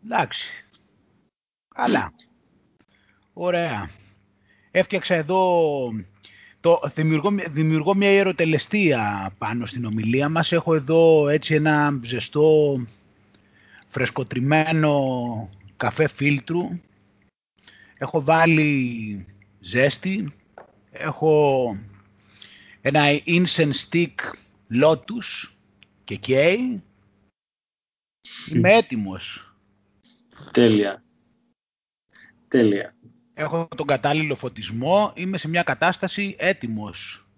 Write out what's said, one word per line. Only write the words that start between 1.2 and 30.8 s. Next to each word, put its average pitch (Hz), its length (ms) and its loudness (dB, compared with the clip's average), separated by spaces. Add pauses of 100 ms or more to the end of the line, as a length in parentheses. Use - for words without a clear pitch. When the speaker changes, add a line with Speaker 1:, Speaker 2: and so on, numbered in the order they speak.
Speaker 1:
Καλά. 131 380 -2 (1200)
Ωραία. 170 580 -4 (800)
Έφτιαξα 185 440 -2
εδώ... 175 500 2 (960)
Το, 170 200 4 (140)
δημιουργώ, 156 360 0 (200)
δημιουργώ 156 440 0
μια 196 160 4
ιεροτελεστία 156 1300 0
πάνω 113 280 -6
στην 123 180 -8
ομιλία 113 440 -2
μας. 165 240 -2
Έχω 165 220 0
εδώ 160 540 4
έτσι 151 260 0
ένα 147 500 2
ζεστό, 147 720 2 (1120)
φρεσκοτριμμένο 131 1600 -2 (260)
καφέ 123 300 -2
φίλτρου. 147 720 -4 (1160)
Έχω 143 240 -4
βάλει 135 1000 2 (360)
ζέστη. 143 720 -2 (680)
Έχω 143 800 0 (1000)
ένα 147 220 4 (240)
incense 170 640 0
stick 170 260 0 (680)
Lotus - 680 -2 (540)
και - 100 -10
καίει. 185 680 0 (1700)
Είμαι 120 180 4
Speaker 2:
Μμμ. 220 100 8
Speaker 1:
έτοιμος. 101 760 -6 (960)
Speaker 2:
Τέλεια. 104 500 2 (1500)